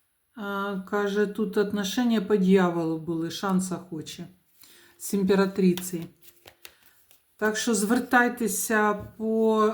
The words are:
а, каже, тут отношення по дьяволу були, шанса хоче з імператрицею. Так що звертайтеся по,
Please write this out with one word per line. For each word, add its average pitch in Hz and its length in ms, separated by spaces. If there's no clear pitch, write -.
а, 202 460
каже, 208 360
тут 202 300
отношення 208 640
по 214 160
дьяволу 180 640
були, 165 320
шанса 185 460
хоче 160 500
з - 160
імператрицею. 190 880
Так 214 200
що 233 180
звертайтеся 220 1200
по, 220 800